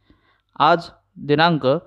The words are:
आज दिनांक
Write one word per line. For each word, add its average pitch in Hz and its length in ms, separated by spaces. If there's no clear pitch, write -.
आज 165 320
दिनांक 147 500